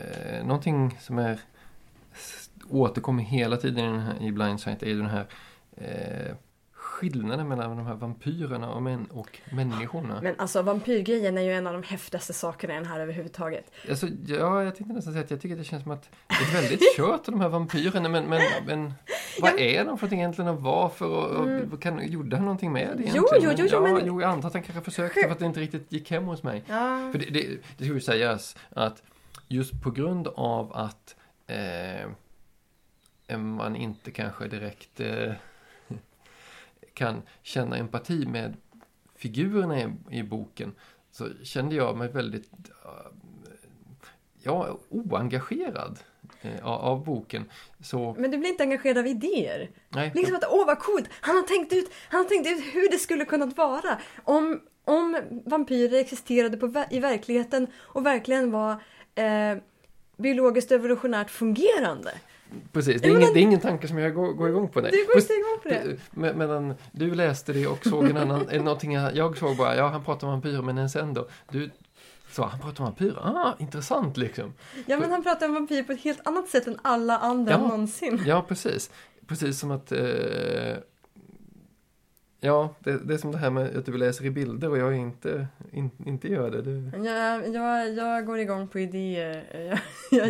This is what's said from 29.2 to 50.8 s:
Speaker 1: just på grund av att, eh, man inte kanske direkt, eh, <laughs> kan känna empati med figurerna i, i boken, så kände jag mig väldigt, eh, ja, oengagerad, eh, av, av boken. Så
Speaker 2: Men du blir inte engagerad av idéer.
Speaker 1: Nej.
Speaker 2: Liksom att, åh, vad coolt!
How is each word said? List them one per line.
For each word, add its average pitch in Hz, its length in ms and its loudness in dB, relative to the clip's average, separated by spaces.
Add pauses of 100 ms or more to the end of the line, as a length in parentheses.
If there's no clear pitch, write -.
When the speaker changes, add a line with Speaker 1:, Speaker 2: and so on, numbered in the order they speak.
Speaker 1:
just 131 340 -4
på 131 80 -2
grund 156 380 -2
av 117 480 -2
att, - 400 -8 (300)
eh, 95 600 -6 (1300)
man 110 380 -6
inte 110 340 -10
kanske 107 380 -8
direkt, 104 520 -12
eh, 113 320 -4 (560)
<laughs> 113 80 -10 (960)
kan 113 280 -4 (200)
känna 123 340 -4
empati 120 500 -4
med 113 300 -6 (600)
figurerna 160 640 0
i, 113 80 -2 (220)
i 120 120 -6
boken, 107 500 -10 (380)
så 113 180 -10 (140)
kände 139 320 -4
jag 120 220 0
mig 120 120 -4
väldigt, 113 420 -6 (340)
eh, - 60 -18 (1500)
ja, 170 360 -2 (100)
oengagerad, 208 1080 -4 (420)
eh, 113 260 -10
av, 117 140 -2
av 131 240 -2
boken. 113 400 -6 (380)
Så 120 360 -4
Speaker 2:
Men 254 120 0
du 285 80 -2
blir 320 120 -2
inte 359 120 0
engagerad 269 360 2
av 240 80 2
idéer. 220 640 -2 (180)
Speaker 1:
Nej. 147 260 -2
Speaker 2:
Liksom 370 220 2
att, - 140 -2
åh, 381 160 6
vad 294 120 4
coolt! 392 300 0 (120)